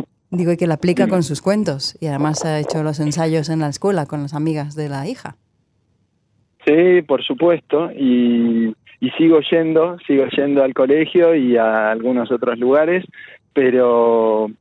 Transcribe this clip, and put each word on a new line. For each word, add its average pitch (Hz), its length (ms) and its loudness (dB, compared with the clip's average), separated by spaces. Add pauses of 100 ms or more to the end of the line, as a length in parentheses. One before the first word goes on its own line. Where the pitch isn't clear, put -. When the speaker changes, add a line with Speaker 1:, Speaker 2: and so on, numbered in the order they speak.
(300)
Speaker 1:
Digo, 175 220 -2
y 170 40 -2
que 175 100 -2
la 160 80 0
aplica 175 300 0
Speaker 2:
Dime. - 120 0
Speaker 1:
con 175 60 0
sus 143 200 -6
cuentos, 185 580 -4
y 160 60 -6
además 147 380 -4
ha 156 160 -2
hecho 151 220 -4
los 151 180 -4
ensayos 160 500 -2
en 160 100 -2
la 151 80 -2
escuela 165 380 -2
con 147 160 -8
las 143 120 -10
amigas 151 420 -4
de 151 120 -6
la 139 200 -8
hija. - 280 -12 (1300)
Speaker 2:
Sí, 175 360 4
por 139 220 -2
supuesto, 160 680 -2
y, 117 800 0 (260)
y 131 180 -2
sigo 160 220 4 (100)
yendo, 165 560 0
sigo 135 200 2 (100)
yendo 143 280 2
al 135 100 -2
colegio 156 600 2
y 123 220 2
a 110 340 2
algunos 117 420 -2
otros 120 260 -2
lugares, 156 460 2 (480)
pero, 117 1000 2 (100)